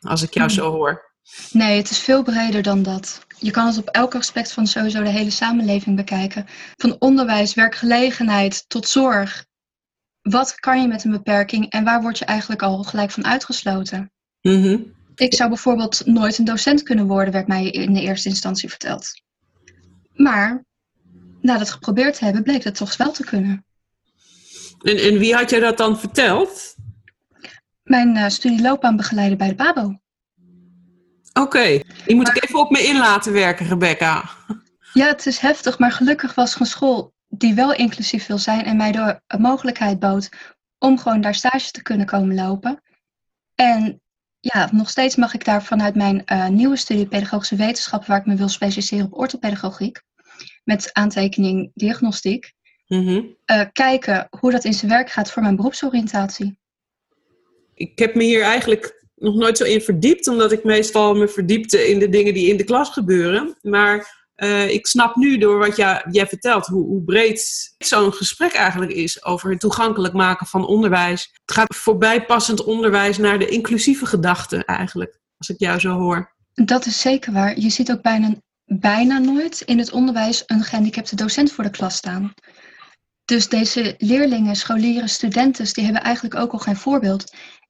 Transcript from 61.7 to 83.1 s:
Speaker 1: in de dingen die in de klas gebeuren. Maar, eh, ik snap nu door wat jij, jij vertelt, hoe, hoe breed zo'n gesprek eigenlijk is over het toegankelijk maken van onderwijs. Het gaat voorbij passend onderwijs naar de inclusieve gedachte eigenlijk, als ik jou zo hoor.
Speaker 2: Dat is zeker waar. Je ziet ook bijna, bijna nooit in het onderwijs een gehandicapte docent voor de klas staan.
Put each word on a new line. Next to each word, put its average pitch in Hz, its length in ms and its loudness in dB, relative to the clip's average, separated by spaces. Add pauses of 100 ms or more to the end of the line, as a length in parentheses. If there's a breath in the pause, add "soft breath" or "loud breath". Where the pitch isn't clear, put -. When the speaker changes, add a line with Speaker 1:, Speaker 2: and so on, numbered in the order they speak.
Speaker 1:
in 202 100 4
de 202 100 2
dingen 202 260 4
die 185 160 2
in 208 60 4
de 196 80 0
klas 254 260 0
gebeuren. 190 720 0
Maar, 208 640 0 (100)
eh, 202 360 0
ik 214 160 -2
snap 233 300 2
nu 262 220 4
door 208 200 4
wat 208 180 0
jij, 196 340 0
jij 196 160 2
vertelt, 202 400 -2
hoe, 185 200 0
hoe 190 160 -2
breed 220 760 0
zo'n 214 340 2
gesprek - 400 -2
eigenlijk 185 400 0
is 170 320 -6
over 180 260 -4
het 185 100 -4
toegankelijk 202 540 -2
maken 185 320 0
van - 200 -4
onderwijs. 185 640 0 (140)
Het - 120 -6
gaat 220 200 2
voorbij 220 480 2
passend 226 400 0
onderwijs 202 540 0
naar 208 200 2
de 190 100 0
inclusieve 233 580 0
gedachte 180 580 -2
eigenlijk, 180 540 -6 (200)
als - 100 -16
ik 196 100 -8
jou 175 220 0
zo 185 180 -2
hoor. 180 360 -2 (200)
Speaker 2:
Dat 247 320 2
is 220 140 -4
zeker 262 320 -2
waar. 196 260 0
Je 214 120 0
ziet 247 200 -2
ook 240 120 -4
bijna, 220 320 2 (300)
bijna 214 540 2
nooit 285 420 0
in 233 180 0
het 233 140 -2
onderwijs 233 540 0
een 220 160 2
gehandicapte 220 540 -2
docent 220 360 0
voor 220 120 -6
de 202 60 -2
klas 185 260 -6
staan. 196 360 -6 (920 soft breath)